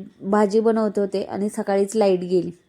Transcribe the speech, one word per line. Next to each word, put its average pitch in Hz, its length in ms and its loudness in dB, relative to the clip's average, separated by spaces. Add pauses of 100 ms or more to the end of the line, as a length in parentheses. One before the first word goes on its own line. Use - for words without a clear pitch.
(220)
भाजी 208 380 2
बनवत 220 400 0
होते 196 240 -2
आणि 202 260 -4
सकाळीच 202 460 -2
लाईट 196 240 4
गेली. 175 320 -2 (180)